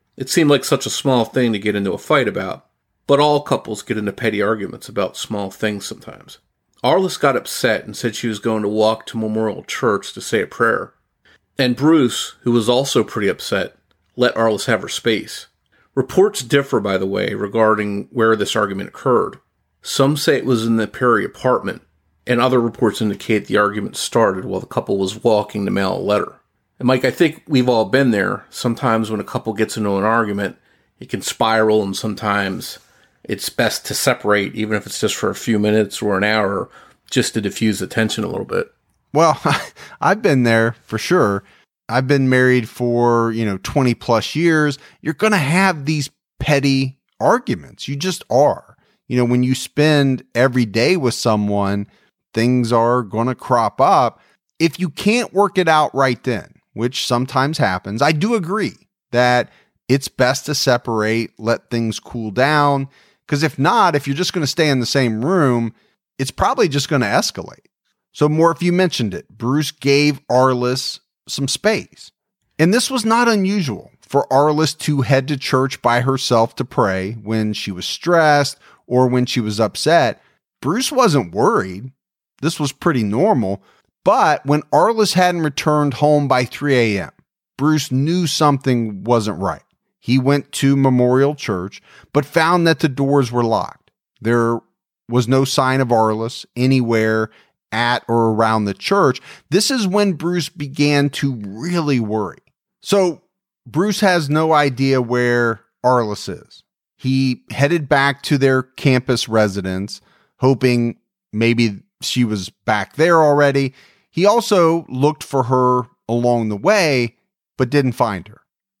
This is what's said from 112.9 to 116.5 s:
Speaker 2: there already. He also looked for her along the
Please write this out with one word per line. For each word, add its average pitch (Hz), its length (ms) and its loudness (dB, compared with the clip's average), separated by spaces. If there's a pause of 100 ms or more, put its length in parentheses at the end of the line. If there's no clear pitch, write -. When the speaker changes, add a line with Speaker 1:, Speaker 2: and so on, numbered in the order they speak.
Speaker 2:
there 165 260 4
already. 143 520 2 (360)
He 175 160 0
also 185 640 2
looked 147 340 -2
for 135 220 -4
her 127 380 2 (260)
along 120 400 0
the 104 80 -4